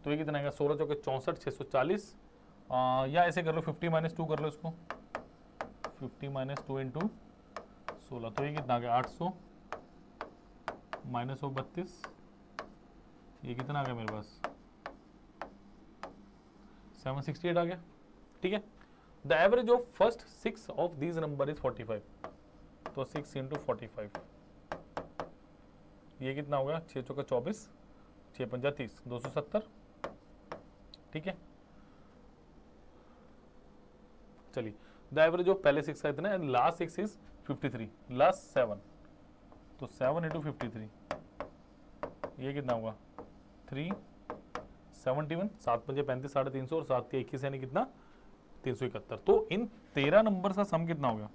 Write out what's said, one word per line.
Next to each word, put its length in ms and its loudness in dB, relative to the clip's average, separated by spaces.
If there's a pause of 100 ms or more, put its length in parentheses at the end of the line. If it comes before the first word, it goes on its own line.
तो 80 0
ये 60 2
कितना 200 -2
आएगा? 120 0
सोलह 280 2
चौके 180 0
चौंसठ, 420 -2
छः 140 -4
सौ 120 -10
चालीस। 520 0 (560)
आ, 340 2
या 180 4
ऐसे 200 4
कर 120 2
लो, 60 2
फिफ्टी 280 -2
माइनस 260 2
टू 100 -2
कर 140 0
लो 80 0
इसको, 220 -6 (1300)
फिफ्टी 280 -8
माइनस 400 -4
टू 140 -2
into 260 -2 (1000)
सोलह। 200 -6
तो 140 -2
ये 100 -2
कितना 220 0
आ 40 2
गया? 140 2
आठ 140 4
सौ 240 -4 (1800)
minus 300 -4
of 100 -4
बत्तीस, 480 -6 (1400)
ये 100 -6
कितना 240 -2
आ 40 0
गया 120 -4
मेरे 180 -6
पास? 280 -12 (2500)
सेवन 180 -2
सिक्सटी 260 -4
एट 100 4
आ 60 6
गया, 160 -2 (640)
ठीक 100 2
है। 100 0 (640)
The 200 6
average 240 6
of 120 8 (160)
first 280 6 (100)
six 340 -4 (100)
of 200 2
these 260 -2
number 280 2
is 80 -8
forty-five। 1300 -6
तो 100 -2
six 320 -8
into 200 -4
फ़ोर्टी 300 -2
फ़ाइव, 240 -10 (2000)
ये 140 -2
कितना 220 -2
हो 80 2
गया? 140 -2
छः 220 -8
चौका 220 -6
चौबीस, 440 -2 (680)
छः 140 -6
पंजा 220 0
तीस, 360 -8
दो 120 -6
सौ 100 -8
सत्तर, 380 -2 (1500)
ठीक 140 -6
है। 100 -6 (3250)
चलिए, 180 -6 (400)
the 160 8
average 200 4
of 140 4
पहले 180 8
six 200 -6
का 80 2
इतना 200 -2
है, 80 2
and 180 -2
last 260 4
six 180 -4
is 180 -4 (300)
fifty-three, 400 -4 (320)
last 360 4
seven, 220 4 (1000)
तो 80 -8
seven 420 0
into 140 -2
fifty 260 -4
three, 200 -10 (1600)
ये 80 -2
कितना 200 0
होगा? 220 -2 (720)
थ्री 220 -4 (1040)
सेवेंटी 400 0
वन। 140 0 (160)
सात 200 2
पंजे 180 0
पैंतीस, 300 -2
साढ़े 180 2
तीन 160 -4
सौ, 100 -2
और 60 0
सात 280 0
के 80 0
इक्कीस, 240 -4
यानी 160 -4
कितना? 280 0 (760)
तीन 120 0
सौ 100 -2
इकहत्तर। 320 -6
तो 340 6
इन 140 0 (300)
तेरह 260 8
नंबर 320 4
का 100 2
sum 240 2
कितना 200 0
हो 100 2
गया? 180 -8